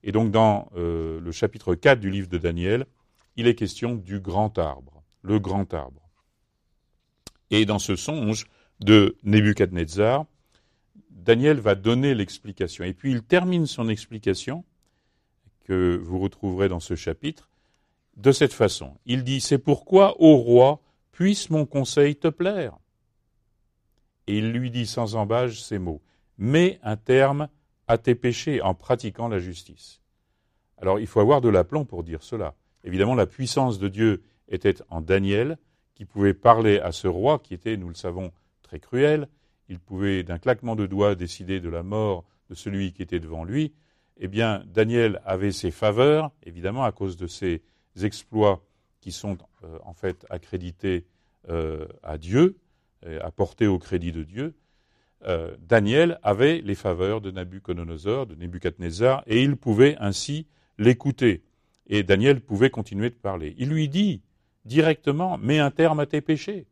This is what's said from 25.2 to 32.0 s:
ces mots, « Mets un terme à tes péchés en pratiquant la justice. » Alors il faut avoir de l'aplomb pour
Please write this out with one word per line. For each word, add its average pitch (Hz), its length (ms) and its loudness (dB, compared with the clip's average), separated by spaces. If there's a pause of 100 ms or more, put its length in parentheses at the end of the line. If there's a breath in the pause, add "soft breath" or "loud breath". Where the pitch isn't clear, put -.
ces 104 180 -8
mots, « 85 220 -8 (380)
Mets 151 440 2
un 107 140 -4
terme 135 520 2 (400)
à 117 100 2
tes 123 160 0
péchés 127 480 -2
en 95 120 0
pratiquant 120 540 -4
la 104 100 -4
justice. » - 640 -14 (760)
Alors 95 200 2
il 107 80 -4
faut - 140 2
avoir 127 220 6
de 117 80 4
l'aplomb 101 340 2
pour 87 200 -10